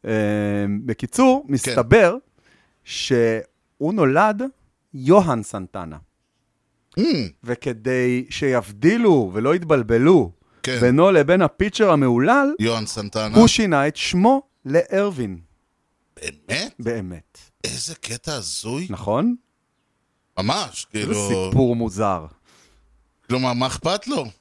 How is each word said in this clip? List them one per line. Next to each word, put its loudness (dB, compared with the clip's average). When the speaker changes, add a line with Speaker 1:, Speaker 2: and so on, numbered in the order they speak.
Speaker 1:
אה, -6
בקיצור, 0
Speaker 2:
כן. -4
Speaker 1:
מסתבר 2
שהוא -4
נולד 0
יוהן 2
סנטנה. -12
Speaker 2:
Mm. 2
Speaker 1:
וכדי -2
שיבדילו 2
ולא 0
יתבלבלו 2
Speaker 2:
כן. -4
Speaker 1:
בינו 6
לבין 4
הפיצ'ר 0
המהולל, 2
Speaker 2:
יוהן -2
סנטנה. -2
Speaker 1:
הוא 10
שינה 2
את -6
שמו 2
לארווין. -2
Speaker 2:
באמת? -8
Speaker 1:
באמת. -10
Speaker 2:
איזה -10
קטע -10
הזוי. -8
Speaker 1:
נכון? -2
Speaker 2:
ממש, -6
Speaker 1:
איזה -4
Speaker 2:
כאילו, -4
Speaker 1:
סיפור 2
מוזר. -4
Speaker 2:
כלומר, -2
מה -4
אכפת -6
לו? -6